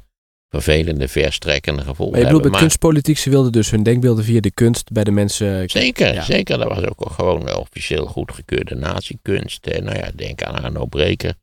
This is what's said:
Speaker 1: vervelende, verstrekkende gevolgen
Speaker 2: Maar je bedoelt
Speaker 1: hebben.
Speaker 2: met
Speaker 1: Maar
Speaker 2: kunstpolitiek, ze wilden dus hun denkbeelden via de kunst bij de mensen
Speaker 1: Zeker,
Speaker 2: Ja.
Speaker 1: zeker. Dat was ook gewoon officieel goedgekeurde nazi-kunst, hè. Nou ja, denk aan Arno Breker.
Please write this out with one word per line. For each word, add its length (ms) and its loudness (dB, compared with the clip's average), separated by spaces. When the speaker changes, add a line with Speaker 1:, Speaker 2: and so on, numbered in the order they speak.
Speaker 1:
vervelende, 580 0
verstrekkende 760 -2
gevolgen 280 -4
Speaker 2:
Maar 80 2
je 60 4
bedoelt 180 6
Speaker 1:
hebben. 80 4
Speaker 2:
met 0 -
Speaker 1:
Maar 100 2
Speaker 2:
kunstpolitiek, 560 4
ze 120 -4
wilden 220 4
dus 200 2
hun 120 2
denkbeelden 400 4
via 180 4
de 100 2
kunst 400 0
bij 120 0
de 80 2
mensen 580 0
Speaker 1:
Zeker, 440 2
Speaker 2:
Ja. 100 -4
Speaker 1:
zeker. 340 0
Dat 100 -2
was 180 -2
ook 260 -6
gewoon 440 0
officieel 500 -4
goedgekeurde 680 -6
nazi-kunst, 920 -6
hè. 160 -4
Nou 160 -6
ja, 180 -6
denk 280 -10
aan 200 -6
Arno 220 -6
Breker. 580 -4